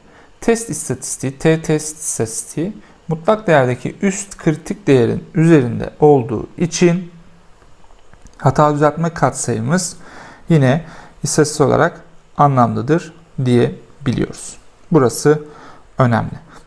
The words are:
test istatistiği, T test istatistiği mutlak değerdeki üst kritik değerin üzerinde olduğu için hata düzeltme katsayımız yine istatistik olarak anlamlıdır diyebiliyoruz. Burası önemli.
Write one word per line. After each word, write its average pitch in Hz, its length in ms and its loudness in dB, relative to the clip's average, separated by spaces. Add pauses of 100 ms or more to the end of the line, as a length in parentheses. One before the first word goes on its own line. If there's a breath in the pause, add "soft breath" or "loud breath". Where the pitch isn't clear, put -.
(420 soft breath)
test 233 280 -2
istatistiği, - 680 -8
T 160 240 0
test 156 360 -4
istatistiği - 760 -8 (340 loud breath)
mutlak 214 400 -2
değerdeki 131 540 0
üst - 360 -4
kritik - 500 -6
değerin 117 360 2 (120)
üzerinde 131 540 2 (100)
olduğu 135 480 2 (100)
için 175 540 0 (1300)
hata 147 380 2
düzeltme 156 340 0
katsayımız 127 880 -4 (520 loud breath)
yine 147 360 2 (380 loud breath)
istatistik 151 380 0
olarak 131 400 2 (360)
anlamlıdır 131 760 0 (320)
diyebiliyoruz. - 1120 -2 (340)
Burası 214 520 2 (540 loud breath)
önemli. 113 340 0 (360 loud breath)